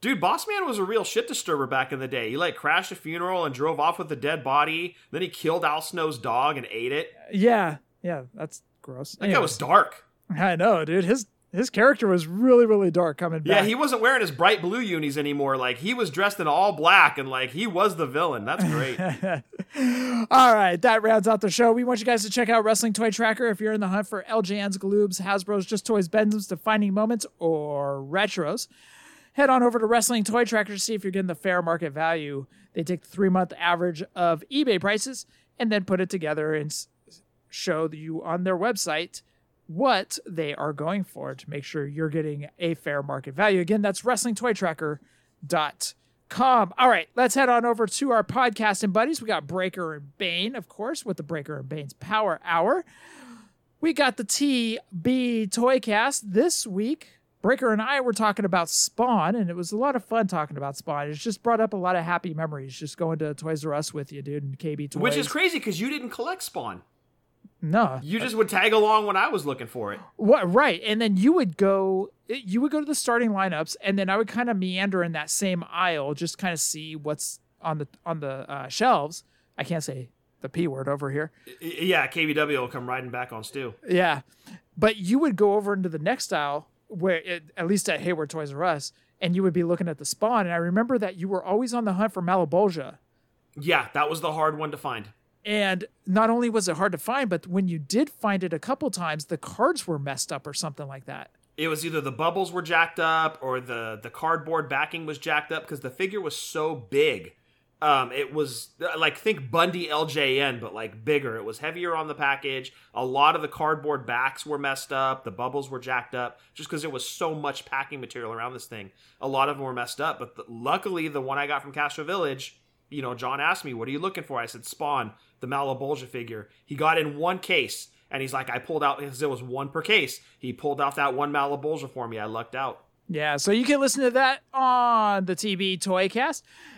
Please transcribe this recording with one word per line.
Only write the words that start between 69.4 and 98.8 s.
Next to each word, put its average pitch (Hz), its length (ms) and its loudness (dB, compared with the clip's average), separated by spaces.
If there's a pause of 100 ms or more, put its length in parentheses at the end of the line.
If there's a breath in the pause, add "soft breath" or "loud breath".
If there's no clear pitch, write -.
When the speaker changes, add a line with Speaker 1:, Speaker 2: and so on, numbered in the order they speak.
Speaker 1:
looking 131 220 -4
for 104 260 -6
it. 101 60 -10 (180)
Speaker 2:
What? 208 340 6
Right. 240 340 4
And 214 160 0
then 208 160 2
you 240 160 6
would 247 240 2
go, 190 540 2 (160)
you 226 340 -2
would 277 100 0
go 302 80 0
to 302 60 -4
the 302 80 -2
starting 240 380 2
lineups, 185 500 -2
and 196 160 0
then 190 120 0
I 196 80 2
would 220 100 2
kinda 240 260 -2
meander 185 500 0
in 170 100 -4
that 151 160 -6
same 180 420 -2
aisle, 160 420 0
just 160 240 -6
kinda 175 200 -2
see 156 380 -6
what's 151 440 -6 (220)
on 156 180 -4
the, 147 80 -8 (180)
on 165 140 -6
the, 135 300 -8
uh, 139 180 -10
shelves. 170 560 2 (340)
I 160 60 -2
can't 165 200 -4
say 131 260 -10 (320)
the 131 80 -10
P 170 180 -2
word 135 200 -6
over 139 240 -4
here. 151 200 -4 (160 loud breath)
Speaker 1:
Y-, 127 140 -20
y-, 160 80 -10 (120)
yeah, 170 260 2
K 165 180 0
B 151 80 0
W 147 260 0
will 123 80 -4
come 123 200 -8
riding 127 220 -6
back 123 240 -8
on 110 100 -10
Stu. 127 300 -10 (140)
Speaker 2:
Yeah. 175 340 2 (560 loud breath)
But 214 200 2
you 202 220 2
would 285 160 2
go 202 200 4
over 202 180 0
into 185 160 -2
the 160 100 -8
next 208 340 -2
aisle, 147 340 -2 (200)
where 180 280 0
it, 165 300 -6 (120)
at 170 100 -2
least 202 220 2
at 156 120 0
Hayward 156 280 -2
Toys 151 240 -8
R 139 100 -4
Us, 160 280 0 (280)
and 175 160 0
you 190 60 2
would 185 120 4
be 175 100 2
looking 170 240 0
at 156 100 -6
the 143 80 -12
Spawn. 220 400 0
And 170 80 -4
I 170 40 0
remember 208 420 2
that 196 160 -4
you 175 120 -6
were 190 160 -2
always 214 300 0
on 240 120 0
the 196 80 2
hunt 202 200 0
for 185 80 -4
Malebolgia. 170 760 2 (600)
Speaker 1:
Yeah, 147 340 2
that 147 160 2
was 160 120 -4
the 156 120 -2
hard 156 260 2
one 151 120 -4
to 143 60 -10
find. 117 300 -6 (400)
Speaker 2:
And 202 380 0 (220)
not 214 240 4
only 240 180 2
was 214 180 0
it 165 100 0
hard 190 140 2
to 170 60 -6
find, 247 320 -2
but 175 160 -2
when 185 220 0
you 170 100 -2
did 202 320 0
find 196 340 -2
it 175 100 -4
a 160 60 -6
couple 269 300 -4